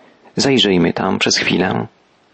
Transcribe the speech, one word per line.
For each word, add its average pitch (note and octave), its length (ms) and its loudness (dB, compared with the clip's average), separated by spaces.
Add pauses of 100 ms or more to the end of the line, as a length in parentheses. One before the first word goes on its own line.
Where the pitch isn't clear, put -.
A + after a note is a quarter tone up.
(360)
Zajrzyjmy G#2 560 2
tam F#2+ 260 -2
przez A2 180 -2
chwilę. G2 500 -2 (480)